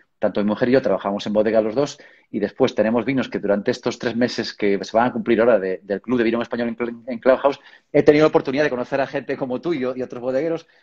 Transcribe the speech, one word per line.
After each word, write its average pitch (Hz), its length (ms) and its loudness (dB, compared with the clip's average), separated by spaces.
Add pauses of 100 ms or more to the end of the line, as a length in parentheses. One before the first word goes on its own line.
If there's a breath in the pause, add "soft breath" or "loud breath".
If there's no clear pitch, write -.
(200 soft breath)
tanto 104 220 -2
mi 101 60 0
mujer 104 200 0
y 123 60 2
yo 131 80 6
trabajamos 101 440 -2
en 110 60 -4
bodega 107 300 2
los 107 120 0
dos, 139 240 -2 (320 loud breath)
y 110 100 -6
después 107 360 0
tenemos 110 300 2
vinos 131 240 -2
que 98 100 -4
durante 101 320 0
estos 120 260 -4
tres 113 200 -4
meses 117 360 -2
que 98 300 0
se 107 140 -2
van 120 100 4
a 127 60 -4
cumplir 113 260 0
ahora 117 180 4
de, 92 240 -2
del 98 200 -6
Club 123 160 -2
de 117 80 2
Vino 113 160 0
Español 117 260 -6
en 117 80 -6
Cl-, 117 320 -8
en 120 120 -8
Clubhouse, 131 400 2 (340 loud breath)
he 147 100 4
tenido 151 220 6
la - 20 8
oportunidad 151 380 0
de 143 40 0
conocer 123 300 -4
a 135 80 -2
gente 139 300 -6
como 127 240 -4
tú 170 120 -2
y, 139 60 -4
y 127 220 -4
otros 123 200 -10
bodegueros 151 460 -2 (160 soft breath)